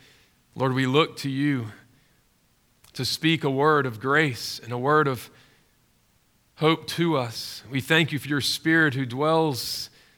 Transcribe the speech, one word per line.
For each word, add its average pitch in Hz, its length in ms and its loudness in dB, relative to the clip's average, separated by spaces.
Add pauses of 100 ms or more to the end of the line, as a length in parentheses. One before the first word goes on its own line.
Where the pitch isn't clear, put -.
(540)
Lord, 131 200 0
we 131 100 2
look 131 340 2
to 139 120 -6
you 135 380 -2 (1200)
to 127 140 -6
speak 160 380 0
a 143 60 2
word 143 360 4
of 110 140 -8
grace 135 640 0
and 117 80 -14
a 123 60 -4
word 143 320 2
of 123 220 -6 (1300)
hope 160 320 2
to 165 280 0
us. - 540 -6
We 135 100 -2
thank 160 320 2
you 147 60 -4
for 131 100 -10
your 143 140 -2
Spirit 160 500 2
who 135 140 -4
dwells 151 840 -2 (300)